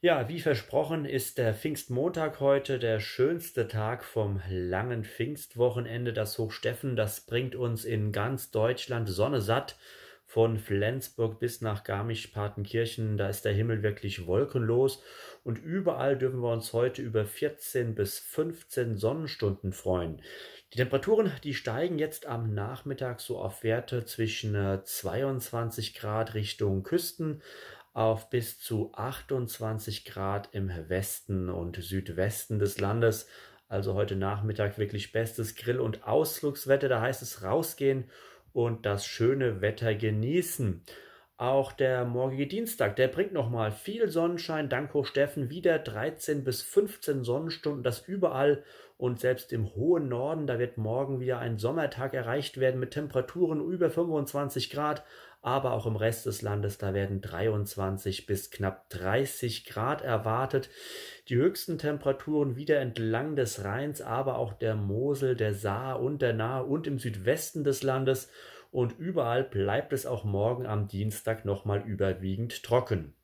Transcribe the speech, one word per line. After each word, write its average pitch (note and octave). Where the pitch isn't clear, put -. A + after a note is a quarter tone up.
Ja, D3
wie E3
versprochen D3
ist -
der A2+
Pfingstmontag D3+
heute C#3
der A2+
schönste C3
Tag A2
vom G2+
langen F#2+
Pfingstwochenende. A#2+
Das G#2+
Hochsteffen, A#2
das G#2+
bringt B2
uns A#2
in G#2+
ganz A#2
Deutschland A#2
Sonne A2
satt. A2
Von A2+
Flensburg A2
bis A#2+
nach G#2+
Garmisch-Partenkirchen, G#2+
da G2+
ist -
der G#2
Himmel A2
wirklich G2+
wolkenlos. B2
Und A2+
überall D3+
dürfen B2+
wir A#2+
uns A2+
heute B2
über A2
vierzehn A#2+
bis G2+
fünfzehn C3
Sonnenstunden G#2+
freuen. F2+
Die -
Temperaturen, F#3
die C#3
steigen D#3
jetzt D#3
am A2+
Nachmittag B2
so G#2+
auf G2
Werte A2+
zwischen, A2
äh, G2
zweiundzwanzig A#2
Grad A2
Richtung G2+
Küsten, D#3+
auf A2
bis A#2
zu A2
achtundzwanzig A2+
Grad G2
im G2
Westen F#2
und F2
Südwesten F#2+
des G2+
Landes. G#2+
Also G2+
heute G2+
Nachmittag G2+
wirklich G#2
bestes A2
Grill- A#2+
und A2+
Ausflugswetter. C#3
Da A#2+
heißt B2+
es -
rausgehen C3+
und A#2
das G2+
schöne A#2+
Wetter G#2+
genießen. A2
Auch C3
der C3
morgige C3
Dienstag, F#3
der C3
bringt F#3+
nochmal A#2
viel G#3
Sonnenschein. E3
Dank C#3
Hochsteffen C#3+
wieder E3
dreizehn C#3+
bis B2+
fünfzehn D3+
Sonnenstunden, C#3+
das A#2+
überall D3
und B2
selbst B2+
im G#2+
hohen D3
Norden. C#3+
Da A#2+
wird B2
morgen B2+
wieder B2
ein A#2
Sommertag C3+
erreicht C3
werden C3
mit B2+
Temperaturen D3
über E3+
fünfundzwanzig C#3+
Grad. D3+
Aber B2+
auch A2+
im A2
Rest A2
des G#2
Landes, G#2
da F#2+
werden G2
dreiundzwanzig G2
bis -
knapp -
dreißig A2
Grad A#2+
erwartet. B2
Die A#2+
höchsten E3+
Temperaturen C#3+
wieder D3
entlang A#2+
des A2
Rheins, B2+
aber B2
auch A#2
der A2
Mosel, B2+
der G#2+
Saar A2
und C#3+
der A#2+
Nahe B2
und D#3
im C#3
Südwesten B2
des C#3
Landes. C3
Und A#2+
überall C3+
bleibt G2+
es B2+
auch A2
morgen A2+
am G#2
Dienstag G#2+
nochmal G2+
überwiegend F#2+
trocken. G#2